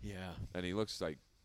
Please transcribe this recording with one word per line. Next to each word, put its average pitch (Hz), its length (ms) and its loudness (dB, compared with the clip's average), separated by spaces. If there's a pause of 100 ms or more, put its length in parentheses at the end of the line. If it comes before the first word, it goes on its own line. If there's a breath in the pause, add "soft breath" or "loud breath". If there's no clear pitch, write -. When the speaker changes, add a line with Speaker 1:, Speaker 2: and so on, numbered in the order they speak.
Speaker 1:
Yeah. 92 340 -4 (180)
Speaker 2:
And 90 120 2
he 90 80 2
looks 104 280 2
like 78 180 0 (260)